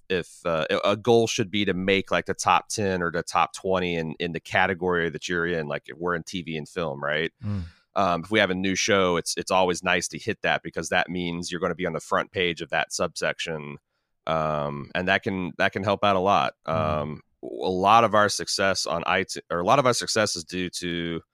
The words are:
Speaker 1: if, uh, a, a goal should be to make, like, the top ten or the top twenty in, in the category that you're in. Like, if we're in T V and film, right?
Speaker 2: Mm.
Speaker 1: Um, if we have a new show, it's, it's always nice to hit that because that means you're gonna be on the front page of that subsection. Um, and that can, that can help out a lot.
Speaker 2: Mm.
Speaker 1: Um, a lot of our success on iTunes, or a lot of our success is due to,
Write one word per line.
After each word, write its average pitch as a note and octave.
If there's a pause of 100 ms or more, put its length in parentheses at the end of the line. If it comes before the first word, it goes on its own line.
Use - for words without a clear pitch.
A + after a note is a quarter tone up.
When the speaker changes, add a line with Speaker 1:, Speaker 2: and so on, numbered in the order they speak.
Speaker 1:
if, F2 (160)
uh, E2
a, G2+
a G#2
goal A#2
should G#2+
be G#2
to F#2+
make, F#2+
like, F2
the F#2
top -
ten F#2+
or E2+
the E2
top -
twenty F2+
in, D#2+
in F2
the D#2+
category F2+
that D2
you're E2+
in. E2
Like, D2
if B1+
we're F2
in E2
T F2+
V D#2+
and D2
film, D2
right? D2+ (120)
Speaker 2:
Mm. G2+ (340)
Speaker 1:
Um, F2
if F#2
we A2
have G2
a F#2
new F#2
show, F#2
it's, -
it's F2
always F#2
nice F2+
to D2+
hit -
that D#2
because E2
that F2+
means F2
you're E2+
gonna F2
be F2
on E2
the D#2
front -
page F2
of D#2+
that D#2
subsection. D#2 (500)
Um, D2+
and F2+
that G2
can, F#2
that F#2+
can G2+
help G2+
out G2+
a F#2
lot. F#2 (140)
Speaker 2:
Mm. D#2+
Speaker 1:
Um, D2+ (200)
a A#1+
lot G2
of G#2+
our G#2
success F#2+
on D#2+
iTunes, F#2+ (100)
or E2+
a F2+
lot B2
of C3
our A#2+
success -
is E2+
due F2+
to, E2+ (140)